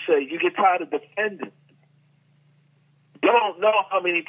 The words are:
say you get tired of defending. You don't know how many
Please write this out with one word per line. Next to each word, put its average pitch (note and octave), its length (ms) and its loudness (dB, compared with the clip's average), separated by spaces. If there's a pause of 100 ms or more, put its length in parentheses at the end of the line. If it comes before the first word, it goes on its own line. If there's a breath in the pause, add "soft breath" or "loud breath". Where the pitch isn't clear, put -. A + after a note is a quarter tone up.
say E3 140 4
you D3+ 180 -6
get E3+ 160 -2
tired F#3 260 2
of D#3 80 -12
defending. G3 640 -6 (1700)
You E4 80 4
don't C#4 280 2
know G#3+ 140 4 (160)
how F#3+ 120 -2
many F3 260 -2